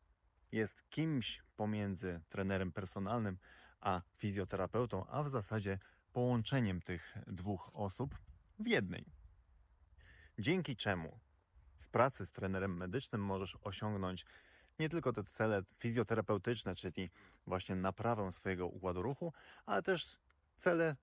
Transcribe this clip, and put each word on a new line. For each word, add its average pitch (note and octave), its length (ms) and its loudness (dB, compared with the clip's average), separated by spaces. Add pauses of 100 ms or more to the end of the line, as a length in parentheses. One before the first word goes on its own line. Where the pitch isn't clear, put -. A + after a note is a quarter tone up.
(520)
jest - 380 -2
kimś D3 540 0 (120)
pomiędzy G2 760 0
trenerem F#2+ 420 0
personalnym G2 680 -2 (440)
a F#2 200 2 (160)
fizjoterapeutą, G2 920 0
a C#3+ 160 -2
w C#3+ 60 -2
zasadzie G#2 500 -2 (340)
połączeniem A#2+ 680 2
tych - 360 -6 (100)
dwóch F#2 460 -4
osób - 440 -4 (420)
w G#3+ 80 -4
jednej. C3 380 2 (1300)
Dzięki D3 360 2
czemu F#2 440 0 (600)
w - 80 -20
pracy A#2+ 380 4
z - 60 -8
trenerem F#2+ 460 0
medycznym G2+ 440 -2
możesz F#2+ 400 -2
osiągnąć G2 640 -2 (540)
nie D#3 100 0
tylko D3+ 240 0
te G#2 100 -4
cele G#2+ 400 2 (160)
fizjoterapeutyczne, A2+ 960 0
czyli F#2 340 -6 (380)
właśnie F#2 280 -2
naprawę F#2+ 560 0
swojego F2+ 360 -2
układu F2+ 340 -2
ruchu, C#3+ 320 -2 (320)
ale G3+ 180 2
też - 360 0 (380)
cele E3 460 4